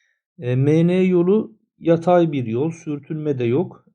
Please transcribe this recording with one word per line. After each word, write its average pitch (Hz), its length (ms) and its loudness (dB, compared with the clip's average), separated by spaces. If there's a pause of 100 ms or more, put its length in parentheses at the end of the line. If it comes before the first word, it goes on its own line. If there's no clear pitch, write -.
(380)
E, 123 180 -4
M 151 300 2
N 175 80 2
yolu 185 640 0 (200)
yatay 165 540 2
bir 127 140 -4
yol. 123 240 -4
Sürtünme 151 680 -8
de 123 60 -2
yok. 131 500 -4